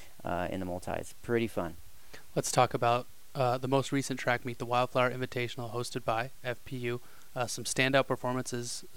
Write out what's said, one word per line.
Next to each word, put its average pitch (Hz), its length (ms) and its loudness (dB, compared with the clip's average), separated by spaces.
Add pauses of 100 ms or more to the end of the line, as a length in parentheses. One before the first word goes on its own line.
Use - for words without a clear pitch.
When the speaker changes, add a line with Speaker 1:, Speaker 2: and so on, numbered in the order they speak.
(240)
Speaker 1:
uh, 87 260 0
in 92 120 -2
the 92 40 -2
multis. 90 560 -4
Pretty 117 260 2
fun. 82 280 -4 (580)
Speaker 2:
Let's - 180 0
talk 123 220 6
about, 120 340 2 (280)
uh, 127 220 4
the 131 100 -4
most 135 240 4
recent 135 280 0
track 120 260 2
meet, 120 120 -4
the 120 80 -4
Wildflower 123 460 4
Invitational, 123 640 -4
hosted 120 320 -4
by 117 260 0 (120)
F 123 220 -2
P 135 120 -6
U. 123 240 -2 (340)
Uh, 123 120 0
some 120 160 -4
standout 135 420 6
performances, 123 800 -2 (120)